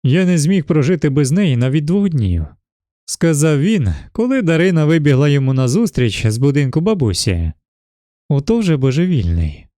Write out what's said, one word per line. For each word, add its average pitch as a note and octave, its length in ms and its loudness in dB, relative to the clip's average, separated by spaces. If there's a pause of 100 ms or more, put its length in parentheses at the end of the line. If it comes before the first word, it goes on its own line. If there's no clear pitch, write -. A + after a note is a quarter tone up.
Я D#3 220 2
не F3+ 120 2
зміг D#3+ 280 0
прожити D#3 440 0
без C3+ 220 0
неї E3+ 260 0
навіть C3 280 0
двох G3 240 0
днів», F#2+ 360 -2 (600)
сказав D#3 540 0
він, E3 300 0 (220)
коли B3+ 300 -2
Дарина E3 440 2
вибігла D3 440 2
йому C3+ 240 0
назустріч C3 720 0
з G#2+ 100 0
будинку C#3 440 0
бабусі. G#2 720 -2 (760)
«Ото D3 300 0
вже F3+ 180 2
божевільний», B2+ 880 0 (140)